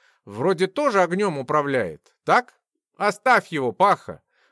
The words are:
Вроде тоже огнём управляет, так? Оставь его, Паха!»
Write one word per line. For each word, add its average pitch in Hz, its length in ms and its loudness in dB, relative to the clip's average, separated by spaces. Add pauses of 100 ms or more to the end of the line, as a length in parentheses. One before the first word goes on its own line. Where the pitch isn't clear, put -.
(240)
Вроде 160 440 -2
тоже 226 340 0
огнём 175 360 -2
управляет, 131 760 -4 (100)
так? 233 300 0 (420)
Оставь 214 520 0
его, 139 240 -4
Паха!» 185 500 0 (300)